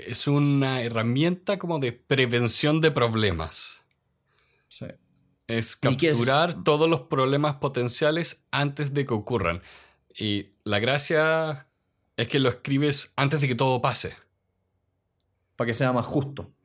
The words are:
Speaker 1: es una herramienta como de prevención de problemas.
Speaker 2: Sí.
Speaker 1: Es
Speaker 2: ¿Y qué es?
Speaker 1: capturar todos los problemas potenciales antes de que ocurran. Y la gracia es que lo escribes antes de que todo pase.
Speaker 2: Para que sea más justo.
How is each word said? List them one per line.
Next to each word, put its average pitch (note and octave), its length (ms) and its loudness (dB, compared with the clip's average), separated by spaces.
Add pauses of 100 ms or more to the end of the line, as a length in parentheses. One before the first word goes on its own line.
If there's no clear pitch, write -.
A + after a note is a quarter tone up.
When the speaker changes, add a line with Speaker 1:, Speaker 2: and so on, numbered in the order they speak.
Speaker 1:
es A#2 220 -4
una C#3 540 2
herramienta C3 760 -2
como E3+ 200 -4
de B2+ 140 -2
prevención C3 920 2
de D#3+ 80 6
problemas. A2 920 -2 (880)
Speaker 2:
Sí. - 160 -16 (640)
Speaker 1:
Es A2+ 360 -4
Speaker 2:
¿Y C3 140 2
qué D#3 140 2
es? C#3+ 80 4
Speaker 1:
capturar C#3+ 460 2
todos D3+ 240 4
los D#3 140 2
problemas C#3+ 540 0
potenciales D3 920 -2
antes C#3+ 420 -2
de C#3 140 0
que B2+ 80 -2
ocurran. G2 480 -2 (560)
Y G2+ 320 -4 (140)
la G#2 140 0
gracia D3+ 880 0 (500)
es A#2 100 -2
que C#3+ 120 0
lo B2+ 100 2
escribes C#3 680 -2
antes C#3+ 240 0
de C#3 80 2
que B2+ 60 -2
todo B2+ 260 0
pase. A#2+ 340 -4 (1400)
Speaker 2:
Para B2 120 -4
que A#2 60 0
sea B2+ 200 2
más A#2+ 120 0
justo. - 460 -4 (120)